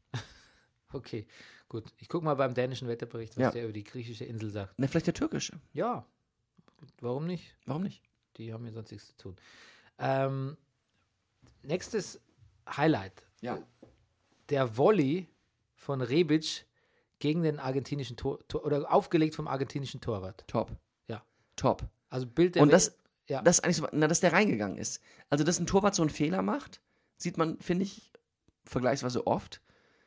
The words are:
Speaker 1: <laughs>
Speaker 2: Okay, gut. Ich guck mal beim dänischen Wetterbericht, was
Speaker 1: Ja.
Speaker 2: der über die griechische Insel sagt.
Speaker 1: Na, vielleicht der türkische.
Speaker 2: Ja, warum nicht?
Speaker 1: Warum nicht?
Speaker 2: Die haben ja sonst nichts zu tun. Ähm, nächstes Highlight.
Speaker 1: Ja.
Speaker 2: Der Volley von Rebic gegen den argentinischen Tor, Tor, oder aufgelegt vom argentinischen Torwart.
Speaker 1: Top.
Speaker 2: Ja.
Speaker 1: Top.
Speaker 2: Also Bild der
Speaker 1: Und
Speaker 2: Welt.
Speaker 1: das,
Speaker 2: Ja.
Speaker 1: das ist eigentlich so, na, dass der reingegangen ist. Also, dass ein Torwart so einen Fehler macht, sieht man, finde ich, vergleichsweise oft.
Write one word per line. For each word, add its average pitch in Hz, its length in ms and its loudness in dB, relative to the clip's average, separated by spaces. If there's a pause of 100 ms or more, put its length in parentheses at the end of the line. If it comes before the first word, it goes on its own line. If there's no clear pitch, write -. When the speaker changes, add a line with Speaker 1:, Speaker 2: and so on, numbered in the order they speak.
(140)
Speaker 1:
<laughs> 123 60 -6 (760)
Speaker 2:
Okay, 120 300 -10 (440)
gut. 113 280 -10
Ich - 100 -20
guck 180 140 -2
mal 156 140 2
beim 131 180 2
dänischen 123 340 -2
Wetterbericht, 117 480 -8
was 123 60 0
Speaker 1:
Ja. 127 80 4
Speaker 2:
der 120 140 -2
über 110 100 -6
die 104 100 -8
griechische 117 420 -12
Insel 110 260 -6
sagt. 101 260 -8
Speaker 1:
Na, 127 80 2
vielleicht 160 220 0
der 170 80 0
türkische. - 440 -4 (140)
Speaker 2:
Ja, 180 320 -4 (960)
warum 127 240 -4
nicht? 170 300 -10 (100)
Speaker 1:
Warum 143 160 -6
nicht? - 220 -8 (340)
Speaker 2:
Die 113 160 -10
haben 113 100 -10
ja 113 100 -12
sonst 110 180 -14
nichts 120 160 -18
zu - 100 -20
tun. 90 180 -16 (640)
Ähm, 135 580 -2 (1080)
nächstes 180 560 -4 (500)
Highlight. 135 540 0 (180)
Speaker 1:
Ja. 117 180 -6 (880)
Speaker 2:
Der 131 280 2
Volley 170 500 4 (480)
von 135 260 -6
Rebic 156 640 2 (540)
gegen 151 220 0
den 151 180 0
argentinischen 131 580 -4
Tor, 139 300 -4
Tor, - 180 -6
oder 147 280 0
aufgelegt 160 420 4
vom 151 120 -6
argentinischen 135 540 -4
Torwart. 95 460 -6
Speaker 1:
Top. - 240 -2 (360)
Speaker 2:
Ja. 110 160 -8 (320)
Speaker 1:
Top. - 340 0 (200)
Speaker 2:
Also 127 180 -6
Bild 175 260 2
der 160 80 4
Speaker 1:
Und 147 80 12
Speaker 2:
Welt. 151 60 12
Speaker 1:
das, - 220 4 (300)
Speaker 2:
Ja. 135 140 -2
Speaker 1:
das 175 160 6
ist - 60 2
eigentlich 165 140 2
so, 156 140 -2
na, 156 160 4
dass 165 120 2
der 170 140 4
reingegangen 107 440 2
ist. - 240 -8 (280)
Also, 143 140 4
dass 170 160 2
ein 170 60 0
Torwart 196 300 4
so 165 80 4
einen 156 80 4
Fehler 175 300 0
macht, 214 400 -4 (360)
sieht 175 200 -6
man, 160 220 0
finde 180 260 0
ich, - 260 -14 (540)
vergleichsweise 123 600 0
oft. - 360 -2 (460)